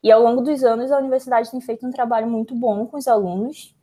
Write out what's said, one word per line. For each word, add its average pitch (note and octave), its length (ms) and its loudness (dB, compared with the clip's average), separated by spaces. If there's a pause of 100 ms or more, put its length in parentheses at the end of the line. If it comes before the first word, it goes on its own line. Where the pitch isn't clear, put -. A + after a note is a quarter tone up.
E A3 60 8
ao A3 100 8
longo A#3+ 180 4
dos C4 220 -2
anos, A#3+ 300 2
a C#4 60 2
universidade C4 520 -2
tem B3+ 100 -10
feito A#3 240 -10
um B3+ 60 -6
trabalho A#3 380 -2
muito A3+ 260 -6
bom A#3 320 -2
com C4 100 -12
os C4 120 -6
alunos, G#3+ 760 -2